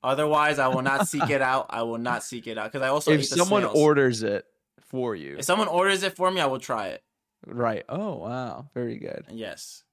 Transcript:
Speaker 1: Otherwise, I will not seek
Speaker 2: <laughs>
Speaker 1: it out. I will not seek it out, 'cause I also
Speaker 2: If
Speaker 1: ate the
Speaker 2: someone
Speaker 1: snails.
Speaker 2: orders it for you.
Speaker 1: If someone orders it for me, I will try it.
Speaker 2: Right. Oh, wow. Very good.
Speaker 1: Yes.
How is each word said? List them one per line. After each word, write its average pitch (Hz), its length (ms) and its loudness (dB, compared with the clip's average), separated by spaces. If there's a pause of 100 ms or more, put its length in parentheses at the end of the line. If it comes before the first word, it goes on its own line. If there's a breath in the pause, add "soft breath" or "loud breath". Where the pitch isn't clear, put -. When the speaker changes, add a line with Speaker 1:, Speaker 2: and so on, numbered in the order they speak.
Speaker 1:
Otherwise, 151 580 2
I 131 80 4
will 131 140 0
not 135 220 2
seek 151 260 -2
Speaker 2:
<laughs> - 0 -
Speaker 1:
it 139 120 2
out. 131 280 0
I 117 120 -4
will 117 160 -4
not 120 260 -2
seek 117 220 -12
it 110 120 -8
out, 110 140 -8
'cause 135 100 -4
I 131 60 0
also 147 240 2
Speaker 2:
If - 20 8
Speaker 1:
ate 147 160 2
the - 80 0
Speaker 2:
someone - 0 -
Speaker 1:
snails. 180 520 4
Speaker 2:
orders 127 320 4
it 104 240 -2 (340)
for 123 360 -6
you. 71 220 -12
Speaker 1:
If 139 60 -8
someone 202 240 2
orders 185 340 2
it 190 140 -4
for 185 140 2
me, 185 100 -2
I 151 60 2
will 131 140 0
try 110 280 -4
it. - 160 -10 (420)
Speaker 2:
Right. 117 420 -2
Oh, 180 280 -6
wow. 120 580 -8
Very 120 240 -4
good. - 300 -10
Speaker 1:
Yes. - 640 -14